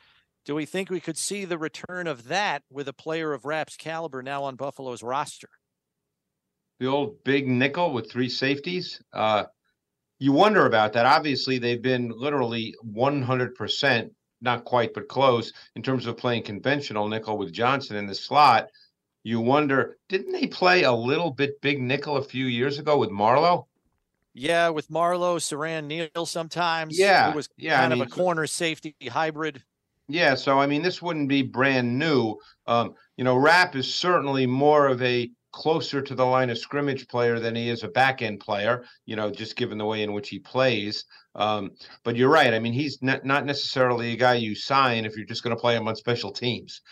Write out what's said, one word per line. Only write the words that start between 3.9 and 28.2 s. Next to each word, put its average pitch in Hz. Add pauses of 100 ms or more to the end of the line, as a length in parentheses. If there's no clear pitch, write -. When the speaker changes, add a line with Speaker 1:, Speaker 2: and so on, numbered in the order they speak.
Speaker 1:
now 139
on 135
Buffalo's 127
roster? 127 (1300)
Speaker 2:
The 127
old 139
big 135
nickel 139
with 117
three 123
safeties. 143 (100)
Uh, 104 (760)
you 135
wonder 180
about 107
that. 117
Obviously, 135
they've 120
been 123
literally 117
one 123
hundred 123
percent, 113 (280)
not 120
quite, 117
but 104
close, 127 (220)
in 117
terms 131
of 117
playing 120
conventional 107
nickel 110
with 95
Johnson 120
in 101
the 95
slot. 131 (560)
You 113
wonder, 135 (100)
didn't 196
they 370
play 180
a 127
little 139
bit 139
big 143
nickel 139
a 131
few 131
years 131
ago 151
with 110
Marlowe? 135 (640)
Speaker 1:
Yeah, 170
with 156
Marlowe, 175
Siran 156
Neal 160
sometimes. 165
Speaker 2:
Yeah, 180
Speaker 1:
Who -
was 143
Speaker 2:
yeah, 143
I -
Speaker 1:
kind 127
of 123
Speaker 2:
mean, 127
Speaker 1:
a 120
corner 170